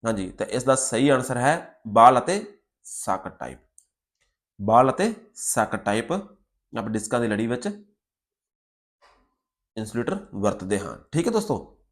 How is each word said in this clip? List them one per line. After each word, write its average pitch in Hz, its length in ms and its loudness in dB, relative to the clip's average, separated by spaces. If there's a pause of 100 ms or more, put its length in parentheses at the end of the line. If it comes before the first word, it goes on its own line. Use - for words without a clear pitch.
ਹਾਂਜੀ, 98 240 -4
ਤਾਂ - 160 -6
ਇਸ 123 180 -6
ਦਾ 131 100 4
ਸਹੀ 127 340 0
ਆਨਸਰ 127 280 0
ਹੈ 143 500 -2
ਬਾਲ 117 320 8
ਅਤੇ 196 420 -4 (220)
ਸਕ - 460 -8
ਟਾਈਪ। 64 300 -14 (1000)
ਬਾਲ 117 300 6
ਅਤੇ 214 240 -2 (200)
ਸਕ - 420 -2
ਟਾਈਪ 107 360 -2
ਆਪਾਂ - 760 -10
ਡਿਸਕਾਂ 110 320 -2
ਦੀ 117 80 0
ਲੜੀ 107 180 0
ਵਿੱਚ 202 380 -6 (1900)
ਇਨਸੂਲੇਟਰ 117 580 -4
ਵਰਤਦੇ 98 440 -2
ਹਾਂ। - 200 -8 (140)
ਠੀਕ 165 140 0
ਹੈ 233 60 0
ਦੋਸਤੋ - 580 -4